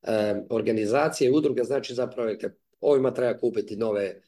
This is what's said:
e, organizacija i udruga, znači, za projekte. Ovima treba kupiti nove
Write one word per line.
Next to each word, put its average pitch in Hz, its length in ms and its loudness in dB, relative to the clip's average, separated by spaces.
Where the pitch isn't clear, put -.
e, 107 340 0
organizacija 113 800 0
i 127 40 4
udruga, 139 300 2
znači, 127 300 -4
za 120 140 -2
projekte. 113 460 -6
Ovima 131 320 4
treba 123 240 0
kupiti 107 380 -2
nove 101 520 -2